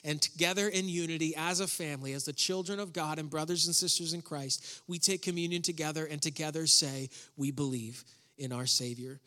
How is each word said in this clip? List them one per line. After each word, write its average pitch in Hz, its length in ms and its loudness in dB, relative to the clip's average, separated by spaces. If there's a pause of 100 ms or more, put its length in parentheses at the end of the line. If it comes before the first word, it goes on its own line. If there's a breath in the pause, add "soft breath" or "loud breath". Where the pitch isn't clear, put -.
and 151 180 -2
together 185 480 4
in 190 180 2
unity 165 480 0
as 170 240 0
a 190 80 0
family, 139 460 -4
as 139 100 -2
the 147 100 -4
children 185 460 0
of 190 140 -6
God 156 240 -2
and 156 140 -6
brothers 160 340 2
and 170 100 2
sisters 165 380 2
in 170 80 -6
Christ, 139 680 -6
we 175 120 -2
take 190 240 2
communion 175 400 0
together 156 420 -2
and 151 160 -6
together 156 460 0
say, 135 420 4 (260 loud breath)
"We 139 140 0
believe 127 560 -2 (320 loud breath)
in 131 140 -6
our 123 160 -2
Savior, 127 600 0